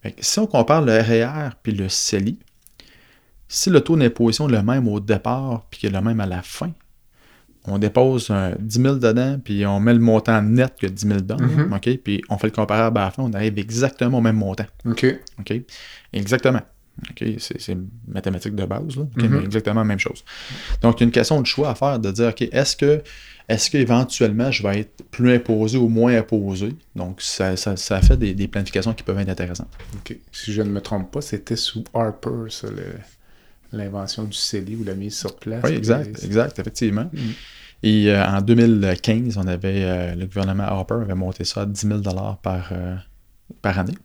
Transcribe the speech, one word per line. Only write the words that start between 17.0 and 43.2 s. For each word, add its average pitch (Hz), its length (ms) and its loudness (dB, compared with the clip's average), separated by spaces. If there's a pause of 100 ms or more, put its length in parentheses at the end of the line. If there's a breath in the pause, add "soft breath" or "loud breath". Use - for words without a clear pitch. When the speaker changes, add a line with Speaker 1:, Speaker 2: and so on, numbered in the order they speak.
Speaker 1:
OK ? - 120 -10 (140)
C'est, - 240 -10
c'est 92 160 -6 (300)
mathématique 98 480 -6
de 98 100 -2
base, 127 300 -6
là. 143 80 -6
Ok, 127 200 -2
Speaker 2:
Mhm. 113 60 4
Speaker 1:
mais 110 140 2
exactement 107 380 0
la 110 40 2
même 101 140 0
chose. - 240 -6 (580 loud breath)
Donc, 117 180 4
il - 20 4
y - 20 6
a - 20 6
une 117 60 4
question 127 280 2
de 123 60 0
choix 143 240 0
à 110 60 -2
faire, 135 240 0
de 101 100 -2
dire, 113 200 2
OK, 110 120 -4 (100)
est-ce 135 240 0
que, 147 280 4 (440 loud breath)
est-ce 110 220 0
qu'éventuellement, 120 800 2
je 110 140 -2
vais 101 160 0
être - 320 -10
plus 123 200 4
imposé 117 460 2
ou 120 100 4
moins 117 300 4
imposé ? 104 560 -2 (220)
Donc, 90 260 -8
ça, 95 360 -2
ça, 98 200 -4
ça 95 240 -2
fait - 160 8
des, 101 160 0
des 98 140 -2
planifications 101 480 -2
qui - 80 -16
peuvent 98 160 -2
être 98 100 -2
intéressantes. 90 400 -6 (280)
Speaker 2:
OK. - 200 -14 (140)
Si - 200 -10
je 104 120 -2
ne 101 60 -2
me 101 120 -4
trompe 98 300 -6
pas, 143 100 -6
c'était 113 340 -6
sous - 280 -6 (100)
Harper, 113 560 -4
ça, - 180 -12
le, 92 280 -10 (800 soft breath)
l'invention 101 520 -8
du 101 80 -8
celi 101 420 -6
ou 113 80 -8
la 98 120 -6
mise 101 220 -8
sur - 200 -8
place. 113 260 -6
Speaker 1:
Oui, - 80 0
exact, 113 500 -2
Speaker 2:
Et 98 40 -10
Speaker 1:
exact, 113 340 0
effectivement. 110 540 -2
Speaker 2:
Mhm. 156 60 -10 (640 loud breath)
Speaker 1:
Et, 107 280 6
euh, 98 160 4
en 98 140 2
deux 110 120 4
mille 110 480 6
quinze, 113 360 0
on 95 100 -2
avait, 95 380 -2
euh, 90 280 -2
le 90 120 -6
gouvernement 95 380 -2
Harper 98 380 -2
avait 98 140 -4
monté 92 300 -4
ça - 160 -6
à 101 40 -4
dix 101 200 -6
mille 104 160 0
dollars 98 380 -4
par, 92 340 -4
euh, 90 220 -6 (680)